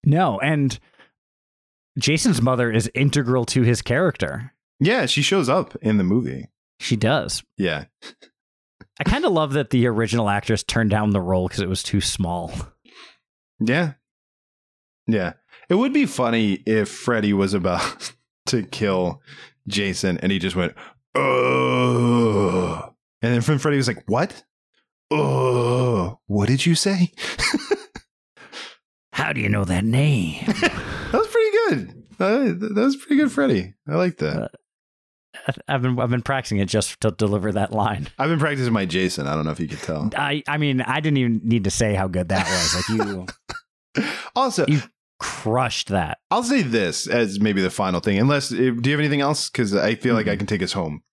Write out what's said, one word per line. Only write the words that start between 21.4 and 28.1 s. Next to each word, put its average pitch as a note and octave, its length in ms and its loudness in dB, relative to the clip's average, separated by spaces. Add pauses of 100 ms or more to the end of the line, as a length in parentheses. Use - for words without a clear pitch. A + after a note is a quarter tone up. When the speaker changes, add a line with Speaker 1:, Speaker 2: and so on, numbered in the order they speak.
Speaker 2:
And A#2+ 200 2
then C#3+ 160 2
Freddy D3 180 2
was C3 120 2
like, A#2 200 -6
"What? B2+ 340 -2 (680)
Ugh. B2 1160 0
What G2+ 220 0
did C3+ 180 2
you E3+ 80 4
say?" F3+ 420 0
<laughs> - 2000 -8